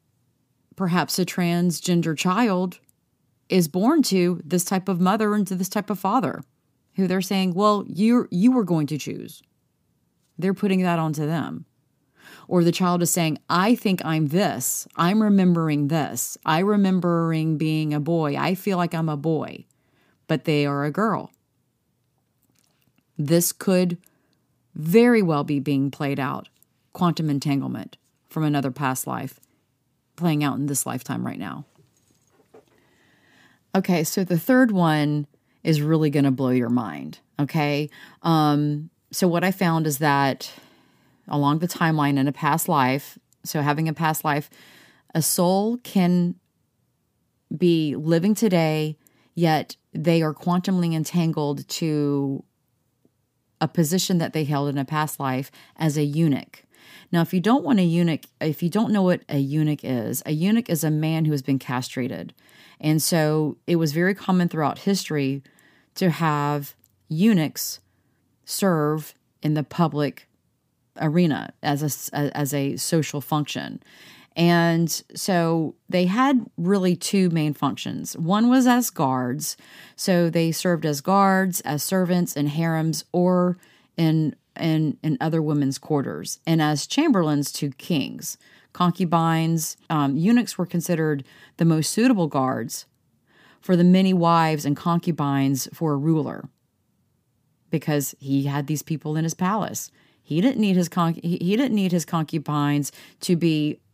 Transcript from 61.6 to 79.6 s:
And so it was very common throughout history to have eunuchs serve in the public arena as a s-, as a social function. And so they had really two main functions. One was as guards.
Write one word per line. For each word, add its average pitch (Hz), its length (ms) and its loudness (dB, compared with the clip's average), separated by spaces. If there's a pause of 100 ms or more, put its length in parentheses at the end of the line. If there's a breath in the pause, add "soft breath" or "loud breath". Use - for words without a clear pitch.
And 156 220 2
so 156 560 0 (100)
it 170 80 2
was 160 180 0
very 180 220 2
common 180 320 0
throughout 156 320 -2
history 143 640 -2 (520 soft breath)
to 185 140 0
have 147 640 -2 (320)
eunuchs 160 720 0 (640)
serve 156 680 0 (280)
in 151 140 0
the 151 80 0
public 147 640 -2 (720)
arena 151 520 0 (100)
as 143 180 -2
a 156 40 -2
s-, - 240 -8
as 143 440 -4
a 139 240 -4
social - 440 -2
function. 90 600 -6 (540 loud breath)
And 170 540 4 (260)
so 165 600 0 (140)
they 180 160 2
had 247 400 2 (120)
really 180 380 2
two 190 340 2
main 151 240 0
functions. - 640 -6
One 208 320 2
was 247 180 4
as 247 220 2
guards. 131 680 -2 (380 loud breath)